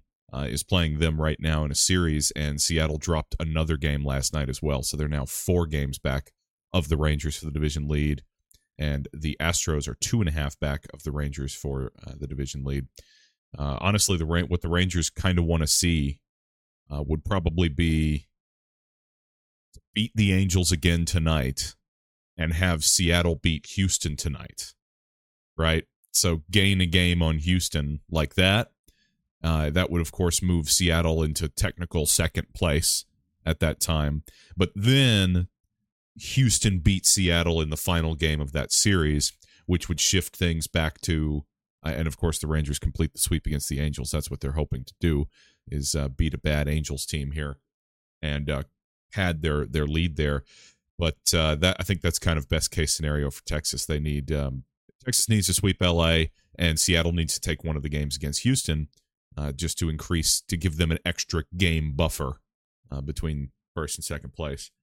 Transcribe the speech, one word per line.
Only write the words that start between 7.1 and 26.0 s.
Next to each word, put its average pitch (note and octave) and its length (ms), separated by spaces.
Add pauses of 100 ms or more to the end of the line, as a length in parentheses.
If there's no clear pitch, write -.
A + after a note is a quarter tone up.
for - 80
the D#2 60
division D2 380
lead, D2 340 (560)
and C#2+ 340
the D#2 280
Astros D#2 480
are B1 80
two - 240
and F#2 80
a D2+ 40
half D2 280
back C#2+ 340
of C#2+ 80
the D2+ 100
Rangers C#2 400
for, C2+ 400 (140)
uh, - 100
the C2+ 120
division C2+ 360
lead. C#2 220 (720)
Uh, C#2+ 220
honestly, G2+ 360
the D#2+ 80
Ra-, E2+ 180
what F2 200
the F2 60
Rangers F2 420
kinda F2 320
wanna E2 240
see, D2 540 (680)
uh, D2 140
would D#2 220
probably E2+ 440
be D#2 600 (1400)
to - 80 (140)
beat G#2+ 200
the G2+ 180
Angels F#2 380
again E2+ 360
tonight D#2+ 680 (640)
and E2 160
have E2 320
Seattle E2+ 520
beat D#2+ 320
Houston F2+ 480
tonight, - 580 (840)
right? D#2+ 300 (260)